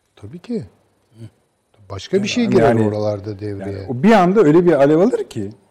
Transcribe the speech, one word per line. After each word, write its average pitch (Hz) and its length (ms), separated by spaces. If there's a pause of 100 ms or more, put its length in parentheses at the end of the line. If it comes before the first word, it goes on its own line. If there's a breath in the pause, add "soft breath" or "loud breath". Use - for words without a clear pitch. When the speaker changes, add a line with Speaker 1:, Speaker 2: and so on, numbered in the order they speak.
(160)
Speaker 1:
Tabii 127 240
ki. 214 240 (1300)
Başka 180 340
bir 208 40
şey 240 160
Speaker 2:
Yani, 196 100
Speaker 1:
girer 185 140
Speaker 2:
yani, 113 200
Speaker 1:
oralarda 104 520
devreye. 101 380
Speaker 2:
yani 98 120
o 123 140
bir 214 80
anda 196 300
öyle 165 240
bir 175 80
alev 143 260
alır 240 240
ki. 101 260 (220)